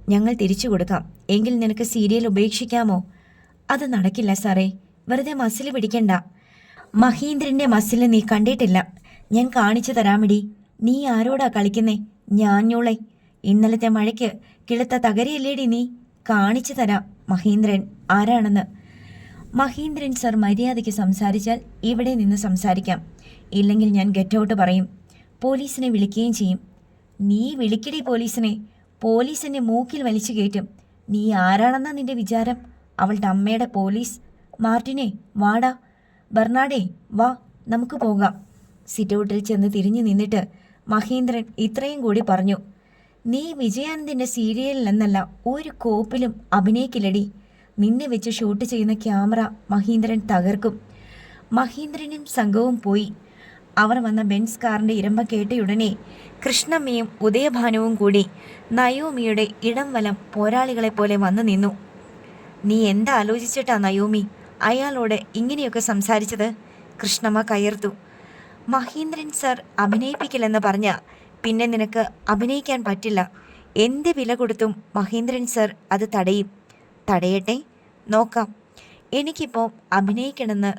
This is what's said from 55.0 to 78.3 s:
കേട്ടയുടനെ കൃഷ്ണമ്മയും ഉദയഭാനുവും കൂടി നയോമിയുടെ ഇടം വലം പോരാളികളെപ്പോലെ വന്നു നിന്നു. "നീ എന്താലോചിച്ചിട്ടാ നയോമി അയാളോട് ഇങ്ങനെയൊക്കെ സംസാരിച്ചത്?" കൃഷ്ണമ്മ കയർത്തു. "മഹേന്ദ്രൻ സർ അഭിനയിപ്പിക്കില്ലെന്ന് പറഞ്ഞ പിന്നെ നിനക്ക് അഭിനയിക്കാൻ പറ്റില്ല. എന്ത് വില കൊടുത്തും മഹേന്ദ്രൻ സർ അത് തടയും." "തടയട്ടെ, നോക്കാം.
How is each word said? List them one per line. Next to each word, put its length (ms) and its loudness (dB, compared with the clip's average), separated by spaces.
കേട്ടയുടനെ 640 -2
കൃഷ്ണമ്മയും 680 -2
ഉദയഭാനുവും 760 2
കൂടി 280 4
നയോമിയുടെ 720 0
ഇടം 300 -2
വലം 240 -2
പോരാളികളെപ്പോലെ 840 0
വന്നു 260 2
നിന്നു. 280 2
"നീ 140 2
എന്താലോചിച്ചിട്ടാ 880 0
നയോമി 440 0
അയാളോട് 540 0
ഇങ്ങനെയൊക്കെ 440 -4
സംസാരിച്ചത്?" 680 0
കൃഷ്ണമ്മ 460 -2
കയർത്തു. 480 -2
"മഹേന്ദ്രൻ 640 -4
സർ 260 -2
അഭിനയിപ്പിക്കില്ലെന്ന് 880 0
പറഞ്ഞ 240 0
പിന്നെ 260 0
നിനക്ക് 360 0
അഭിനയിക്കാൻ 560 -2
പറ്റില്ല. 360 -2
എന്ത് 400 2
വില 180 -2
കൊടുത്തും 380 0
മഹേന്ദ്രൻ 520 -2
സർ 220 0
അത് 160 0
തടയും." 400 0
"തടയട്ടെ, 480 0
നോക്കാം. 420 0